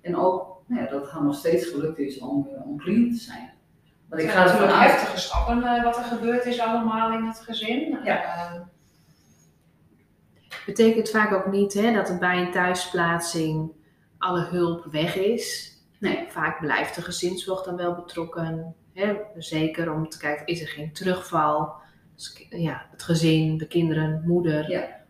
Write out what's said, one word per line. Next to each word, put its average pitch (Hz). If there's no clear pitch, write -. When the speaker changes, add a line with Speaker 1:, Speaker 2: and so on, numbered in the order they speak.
Speaker 1:
En 175
ook, -
nou 240
ja, -
dat 139
het -
haar 156
nog 143
steeds -
gelukt 147
is 139
om, 143
eh, -
om 147
clean 233
te 233
zijn. -
Want 160
ik 160
Speaker 2:
Het -
zijn 185
Speaker 1:
ga -
ervan 202
Speaker 2:
natuurlijk -
Speaker 1:
uit -
Speaker 2:
heftige -
stappen, -
eh, 240
wat 233
er 240
gebeurd 233
is 240
allemaal 226
in 226
het 226
gezin. 240
Speaker 1:
Ja. 180
Speaker 2:
Eh, 170
Speaker 3:
Betekent 226
vaak 214
ook 190
niet, 196
hè, 220
dat 190
er 180
bij 180
een 175
thuisplaatsing 170
alle 180
hulp 175
weg 156
is. -
Speaker 1:
Nee. -
Speaker 3:
Vaak 165
blijft -
de 175
gezinszorg 185
dan 175
wel 175
betrokken. 165
Hè, 202
zeker 160
om 156
te -
kijken, 147
is 165
er 151
geen 151
terugval? 160
Dus -
k-, -
ja, 160
het -
gezin, 160
de 156
kinderen, 156
moeder 160
Speaker 1:
Ja. -